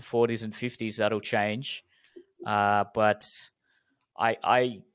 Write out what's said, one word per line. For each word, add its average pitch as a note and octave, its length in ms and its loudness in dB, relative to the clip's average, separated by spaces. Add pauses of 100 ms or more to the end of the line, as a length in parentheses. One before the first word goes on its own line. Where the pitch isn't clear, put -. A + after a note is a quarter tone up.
forties A#2 420 2
and G#2+ 120 -8
fifties, A2+ 420 -6
that'll G#2+ 220 2
change. G#2+ 640 -2 (640)
Uh, G#2 480 4
but G#2+ 360 2 (880)
I, A2+ 260 0
I B2 380 2 (140)